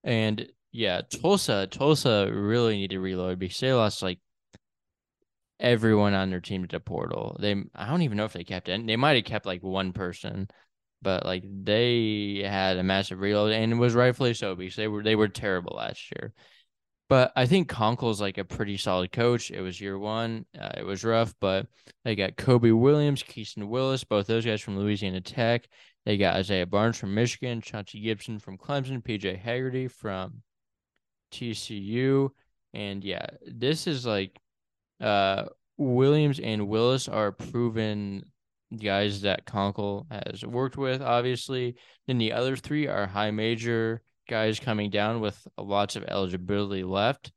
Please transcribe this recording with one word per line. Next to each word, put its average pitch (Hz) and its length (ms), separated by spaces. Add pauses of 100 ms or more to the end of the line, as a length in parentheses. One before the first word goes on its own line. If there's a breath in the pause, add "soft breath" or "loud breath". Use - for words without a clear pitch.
And, 110 420 (260)
yeah, 101 360
Tulsa, 139 600
Tulsa 123 600
really 110 460
need 98 140
to 95 100
reload 92 380
because 92 200
they 131 140
lost, 110 300
like, 92 160 (1400)
everyone 110 540
on 95 160
their 90 140
team 92 240
to - 20
the 85 120
portal. - 600
They, 101 160 (180)
I 101 140
don't 170 140
even 107 160
know 107 80
if - 80
they 87 100
kept 92 240
any, 104 160
they 110 120
might 139 180
have 113 100
kept, 107 220
like, 90 160
one 95 320
person, 98 540 (520 soft breath)
but, 95 240
like, 92 220
they 104 1000
had 95 320
a 92 60
massive 95 380
reload, 104 320
and 113 200
it 117 40
was 120 180
rightfully 123 400
so 98 200
because 90 220
they 110 120
were, 104 140
they 110 140
were 107 120
terrible 92 480
last - 360
year. - 220 (760 soft breath)
But 127 280
I 127 100
think 180 240
Conkle's, 113 500
like, 98 160
a 98 80
pretty 101 320
solid 92 360
coach. 120 380
It 95 120
was 92 180
year 98 180
one. 110 460 (160)
Uh, 50 160
it - 80
was 95 200
rough, 113 360
but 98 280 (360 soft breath)
they 110 120
got 98 200
Kobe 120 360
Williams, 143 500
Keaston 104 460
Willis, 131 360
both 101 220
those 113 180
guys 110 160
from 98 180
Louisiana 98 440
Tech. 120 440 (380 soft breath)
They 104 120
got 92 200
Isaiah 95 300
Barnes 104 320
from 98 160
Michigan, 117 460
Chauncey 104 400
Gibson 110 380
from 95 200
Clemson, 135 440
P 107 160
J 92 160
Haggerty 127 540
from 101 540 (880)
T 120 200
C - 220
U. 131 580 (420)
And, 98 280
yeah, 95 240 (180)
this 127 440
is, 127 180
like, 98 320 (640)
uh, 101 460 (300)
Williams 139 600
and 107 300
Willis 120 400
are 104 240
proven 107 880 (580)
guys 101 420
that 98 240
Conkle 101 640
has 110 340
worked 123 320
with, 135 260
obviously. 123 720 (320 soft breath)
Then 127 120
the 110 140
other 127 220
three 147 320
are 98 200
high 104 260
major 113 680 (280)
guys 110 320
coming 104 300
down 107 300
with 104 240 (140)
lots 101 380
of 101 80
eligibility 95 800
left. 101 520